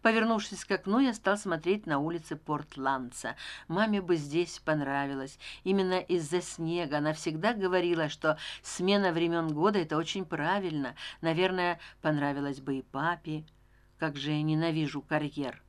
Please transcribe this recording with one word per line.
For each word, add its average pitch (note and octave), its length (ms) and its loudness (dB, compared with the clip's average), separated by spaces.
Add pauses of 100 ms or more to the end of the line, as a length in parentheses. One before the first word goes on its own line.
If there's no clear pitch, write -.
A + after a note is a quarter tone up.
Повернувшись A3 640 2
к - 60 -4
окну, G3 280 2
я C4 140 4
стал G#3 240 2
смотреть F#3 480 0
на D3 140 2
улицы D#3+ 360 -2
Портландца. C3+ 1000 -4 (320)
Маме G3+ 340 2
бы F3 140 2
здесь D#3 440 -2
понравилось. C#3 800 -2 (240)
Именно F#3 360 2
из-за E3+ 420 0
снега. E3 560 -4
Она D3+ 160 0
всегда E3 400 -2
говорила, F3 560 2
что D3+ 280 2 (240)
смена G3 500 2
времен E3 420 0
года — F#3+ 260 4
это D#3 180 0
очень E3+ 280 -2
правильно. D#3 720 -2 (260)
Наверное, F3 580 2 (220)
понравилось C#3+ 580 0
бы C3+ 200 -4
и - 40 -8
папе. D#3 640 -4 (520)
Как D#3 180 -2
же C#3+ 160 -2
я D3+ 100 2
ненавижу D#3 600 0
карьер. D3 680 -2